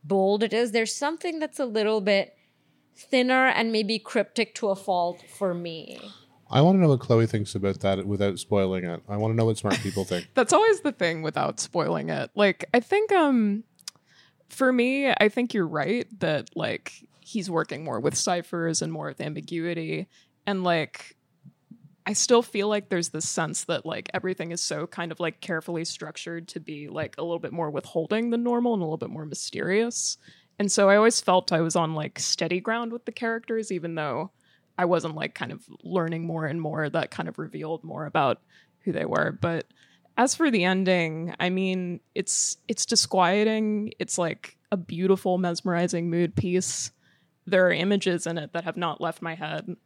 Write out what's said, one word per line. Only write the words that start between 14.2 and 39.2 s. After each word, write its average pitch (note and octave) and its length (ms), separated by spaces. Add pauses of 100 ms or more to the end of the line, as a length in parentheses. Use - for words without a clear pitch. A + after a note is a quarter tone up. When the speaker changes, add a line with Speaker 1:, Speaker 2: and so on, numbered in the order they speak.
Speaker 3:
for C4 220
me, C4 400
I - 160
think A#3+ 260
you're F#3+ 140
right D#3+ 400 (140)
that, D#3 340
like, - 380 (260)
he's F#3+ 320
working D#3+ 320
more B2+ 160
with C#3 160
ciphers E3 680
and D#3+ 120
more D3+ 140
with C#3+ 120
ambiguity. D#3+ 880 (380)
And, G3 180
like, E3+ 540 (880)
I G#3+ 80
still A#3 280
feel G#3 280
like G#3 180
there's E3+ 220
this D#3 180
sense D#3 380
that, E3 200
like, - 280
everything F#3 400
is E3+ 80
so D#3 260
kind E3+ 240
of, D#3+ 80
like, E3 220
carefully E3 420
structured E3+ 680
to - 120
be, D3 260
like, - 300
a D3 60
little E3+ 160
bit - 120
more E3 180
withholding F#3+ 600
than A#3 140
normal A#3+ 300
and G3+ 80
a E3+ 40
little D#3+ 120
bit - 120
more D#3 160
mysterious. - 920 (420)
And G3+ 120
so G3+ 180
I G3 60
always A3 240
felt F3+ 320
I E3 80
was E3 160
on, D#3+ 180
like, D3+ 260
steady F3+ 420
ground A#3 320
with A#3+ 100
the - 80
characters, A3+ 600
even E3 220
though D3+ 360 (460)
I F3+ 80
wasn't, E3 300
like, D3 200
kind - 160
of - 140 (180)
learning E3 420
more E3 200
and E3 160
more D3+ 280
that D#3 220
kind D#3+ 160
of E3 100
revealed D#3 460
more D#3+ 220
about C#3+ 360 (440)
who F#3 80
they - 120
were. - 340